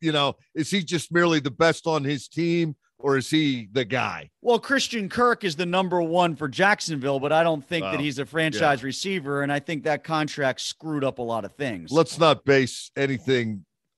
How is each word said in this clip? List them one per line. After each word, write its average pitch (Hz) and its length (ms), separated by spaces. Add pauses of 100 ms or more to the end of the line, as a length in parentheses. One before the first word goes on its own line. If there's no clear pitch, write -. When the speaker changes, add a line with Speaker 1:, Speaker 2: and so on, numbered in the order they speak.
Speaker 1:
you 160 120
know, 143 240 (180)
is 156 160
he 196 120
just 160 300
merely 170 260
the 135 120
best 160 360
on 156 160
his 139 260
team 170 480 (220)
or 139 200
is 123 100
he 135 440
the 127 120
guy? 98 460 (100)
Speaker 2:
Well, 233 180
Christian 233 520
Kirk 240 340
is 170 100
the 175 120
number 180 360
one 170 320
for 147 140
Jacksonville, 143 720
but 147 120
I 160 100
don't 160 200
think 165 220
that 156 120
Speaker 1:
Wow. - 40
Speaker 2:
he's 143 180
a 139 60
franchise 151 560
Speaker 1:
Yeah. 123 60
Speaker 2:
receiver, 143 560
and 143 100
I 143 80
think 147 240
that 147 180
contract 147 600
screwed 151 420
up 131 140
a 123 40
lot 113 220
of 95 80
things. 104 400
Speaker 1:
Let's 151 260
not 151 280
base 135 500
anything 123 720 (320)